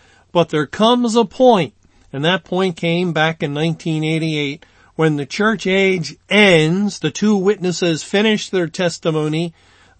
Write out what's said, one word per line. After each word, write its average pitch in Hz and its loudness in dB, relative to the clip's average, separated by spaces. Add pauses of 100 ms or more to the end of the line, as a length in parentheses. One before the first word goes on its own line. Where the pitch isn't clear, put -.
(320)
But 170 2
there 151 -2
comes 240 0
a 233 2
point, 208 2 (380)
and 139 -4
that 185 0
point 185 -2
came 170 -2
back 160 -2
in 147 -4
nineteen 160 -4
eighty-eight, 156 -4 (300)
when 156 2
the 143 -6
church 214 -2
age 190 0 (120)
ends, 190 4
the 151 -4
two 208 2
witnesses 180 -2
finish 208 0
their 180 -2
testimony, 160 -4 (460)